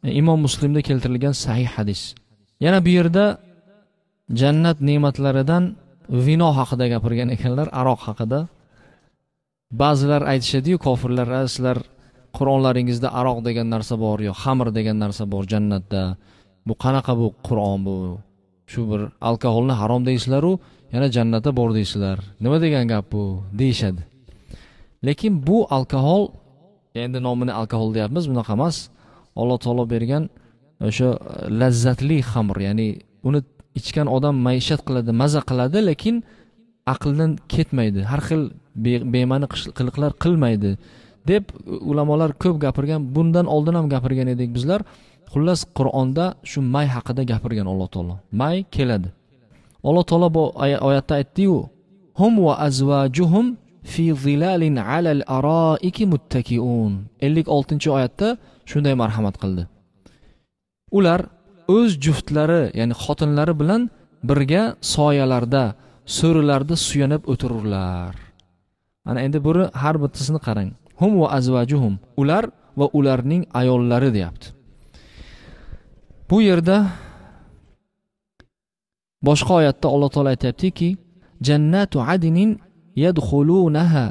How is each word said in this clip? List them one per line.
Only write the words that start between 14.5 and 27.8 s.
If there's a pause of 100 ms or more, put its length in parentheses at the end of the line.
degan
narsa
bor
jannatda. (600)
Bu
qanaqa
bu (160)
Qur'on
bu? (720)
Shu
bir (200)
alkoholni
harom
deysizlar-u, (380)
yana
jannatda
bor
deysizlar. (220)
Nima
degan
gap
bu?" (300)
deyishadi. (1040)
Lekin (120)
bu (120)
alkohol, (720)
endi
nomini
alkohol